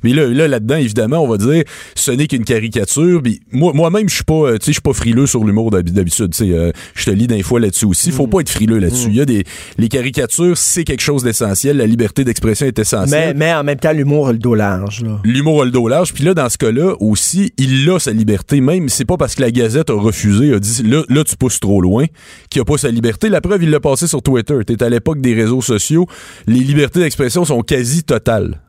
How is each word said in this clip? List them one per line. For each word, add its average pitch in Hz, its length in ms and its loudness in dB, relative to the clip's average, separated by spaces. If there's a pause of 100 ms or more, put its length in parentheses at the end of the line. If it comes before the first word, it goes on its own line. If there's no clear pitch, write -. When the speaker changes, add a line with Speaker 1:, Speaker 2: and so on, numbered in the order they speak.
Speaker 1:
mais 120 100 4
là, 147 140 2
là, 139 200 2
là-dedans, 123 280 0
évidemment, 123 480 0
on 139 40 0
va 113 100 0
dire, 143 260 2 (320)
ce - 160 -2
n'est 135 160 0
qu'une 120 180 -2
caricature, 120 800 0
puis 117 180 -2 (100)
moi, 151 220 2
moi-même, 170 340 2
je - 60 -2
suis - 100 -6
pas, 156 120 0
euh, 151 240 2
tu - 60 -6
sais, - 20 -
je - 60 0
suis - 80 -4
pas - 120 0
frileux 117 320 2
sur 123 180 0
l'humour 107 280 2
d'hab-, 90 180 0
d'habitude, 90 440 0
tu 113 120 -2
sais, 92 80 2
euh, 85 180 0 (220)
je - 120 -8
te - 40 0
lis 104 160 2
des 113 160 0
fois 120 180 0
là-dessus 107 260 0
aussi, 98 260 0
faut 131 160 -2
Speaker 2:
Mm. - 20 -6
Speaker 1:
pas 190 120 2
être - 100 -6
frileux 110 260 0
là-dessus. 107 300 0
Speaker 2:
Mm. 107 40 0
Speaker 1:
Il 104 40 0
y 127 60 2
a 147 40 2
des, 110 180 2 (360)
les 113 80 2
caricatures, 139 680 0
c'est - 280 -2
quelque 143 180 -4
chose 143 220 0
d'essentiel, 117 540 0
la 117 100 2
liberté 117 360 0
d'expression 117 440 0
est 127 100 -2
essentielle. 139 580 0
Speaker 2:
Mais, 151 120 0
mais 170 80 0
en 147 80 -2
même 143 160 -2
temps, 156 140 0
l'humour 143 340 2
a 123 60 0
le 113 40 0
dos 117 160 0
large, 101 480 -2
là. 110 220 -4
Speaker 1:
L'humour 143 400 2
a - 20 2
le 123 60 0
dos 123 160 2
large, 156 260 0
puis 139 120 -4
là, 185 100 2
dans 143 120 0
ce - 120 -6
cas-là 135 400 0
aussi, 110 580 0
il 135 320 2
a 185 80 2
sa 139 140 -2
liberté, 110 500 0
même, 156 260 0
c'est 120 180 -4
pas 180 120 -2
parce 143 160 -2
que - 80 -4
la 123 80 2
Gazette 120 400 0
a 110 100 0
refusé, 107 540 2
a 104 60 2
dit, 113 240 -4
là, 131 260 2
là, 147 140 2
tu - 120 -4
pousses - 240 -2
trop 98 220 2
loin, 104 240 2 (460)
qu'il 135 100 0
a 113 40 -2
pas 147 120 0
sa 139 140 -2
liberté. 117 380 0
La 180 120 2
preuve, 185 220 0
il 156 80 2
l'a 147 80 2
passé 147 260 0
sur 151 160 -2
Twitter. 131 460 0
T'es 120 160 -2
à 117 60 0
l'époque 139 320 -2
des 123 120 2
réseaux 113 300 0
sociaux, 151 420 0 (400)
les 127 220 2
libertés 143 320 0
d'expression 143 460 0
sont 135 160 0
quasi 135 420 -2
totales. 104 640 -2